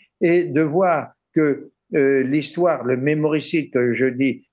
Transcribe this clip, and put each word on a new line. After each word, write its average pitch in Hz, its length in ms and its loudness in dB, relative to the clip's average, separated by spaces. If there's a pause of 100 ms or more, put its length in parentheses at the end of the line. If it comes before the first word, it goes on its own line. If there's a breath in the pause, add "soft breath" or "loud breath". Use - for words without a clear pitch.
(220 soft breath)
et 175 240 2
de 147 160 0
voir 160 500 0 (240)
que, 151 360 0 (240)
euh, 135 260 2
l'histoire, 143 600 -2
le 127 120 0
mémoricide 151 760 -2
que 123 220 0
je 120 120 0
dis, 127 480 -2